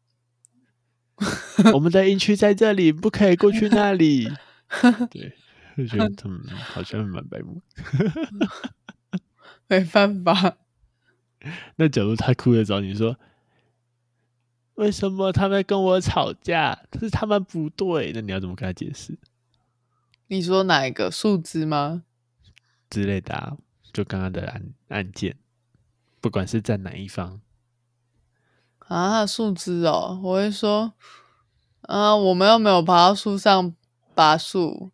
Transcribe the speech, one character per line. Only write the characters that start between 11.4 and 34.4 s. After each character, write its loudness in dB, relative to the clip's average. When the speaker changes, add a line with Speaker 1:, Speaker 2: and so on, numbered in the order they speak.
Speaker 1:
那 2
假 0
如 0
他 0
哭 2
着 4
找 -4
你 -6
说 -2
：“为 0
什 -4
么 -2
他 0
们 0
跟 0
我 2
吵 -2
架？ -2
这 -12
是 -6
他 -4
们 0
不 -8
对。” -4
那 -8
你 -8
要 -4
怎 -8
么 -10
跟 -8
他 -4
解 -8
释？ -14
Speaker 2:
你 -4
说 2
哪 0
一 -4
个？ -4
树 0
枝 -4
吗？ -4
Speaker 1:
之 -4
类 -2
的 -10
啊， -12
就 -4
刚 -6
刚 -6
的 -8
案， -14
案 -8
件， -8
不 -4
管 -4
是 -4
在 -2
哪 -12
一 -14
方。 -12
Speaker 2:
啊， -2
树 -2
枝 -4
哦， 0
我 -2
会 0
说 -2
：“啊， 2
我 2
们 4
又 8
没 2
有 6
爬 4
到 2
树 -4
上 2
拔 6
树， -6